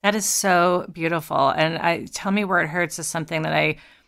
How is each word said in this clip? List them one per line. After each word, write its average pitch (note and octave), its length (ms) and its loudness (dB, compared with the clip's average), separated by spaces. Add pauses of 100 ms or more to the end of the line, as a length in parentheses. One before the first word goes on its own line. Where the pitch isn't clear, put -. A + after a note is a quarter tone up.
That G#3 120 2
is G#3+ 100 -2
so F3+ 640 2
beautiful. D#3 600 0
And D#3+ 280 0
I, E3+ 280 -2
Tell - 260 -4
Me G#3 120 2
Where F#3 160 2
It E3+ 80 -2
Hurts E3+ 300 -4
is D#3+ 80 -8
something D#3+ 360 -4
that D#3 100 -2
I, D#3 240 0 (320)